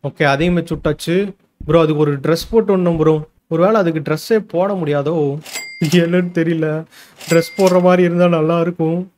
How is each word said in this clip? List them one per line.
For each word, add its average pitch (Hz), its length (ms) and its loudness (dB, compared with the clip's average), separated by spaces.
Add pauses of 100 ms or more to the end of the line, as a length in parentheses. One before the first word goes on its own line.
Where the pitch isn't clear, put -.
ஓகே, 147 140 -6
அதையும் 151 320 2
வச்சு 165 220 -4
விட்டாச்சு. 175 580 -4 (320)
ப்ரோ, 160 140 4
அதுக்கு 156 200 0
ஒரு 147 160 0
ட்ரெஸ் 151 340 -4
போட்டு 208 260 2
விடணும் 175 200 0
ப்ரோ. 156 280 2 (240)
ஒருவேளை 185 320 2
அதுக்கு 165 200 -2
ட்ரெஸ்ஸே 156 380 -2 (100)
போட 190 260 -2
முடியாதோ? 147 640 -2 (460)
என்னன்னு 175 500 2
தெரியல. 160 500 -2 (460)
ட்ரெஸ் 165 280 0
போடுற 180 240 4
மாதிரி 180 200 4
இருந்தா 175 260 2
நல்லா 165 320 0
இருக்கும். 170 580 -4